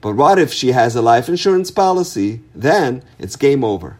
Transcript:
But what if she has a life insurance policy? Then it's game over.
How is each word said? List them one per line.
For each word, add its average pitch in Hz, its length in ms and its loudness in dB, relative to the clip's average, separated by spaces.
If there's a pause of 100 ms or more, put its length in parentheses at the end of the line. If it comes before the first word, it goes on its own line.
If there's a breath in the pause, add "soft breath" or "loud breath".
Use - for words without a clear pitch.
But 107 160 -6
what 180 220 4
if 160 120 0
she 127 220 -2
has 117 220 2
a 120 60 -2
life 135 280 2
insurance 185 420 0
policy? 175 680 -2 (120)
Then 143 480 0 (160 soft breath)
it's - 200 -12
game 139 260 2
over. 90 360 -4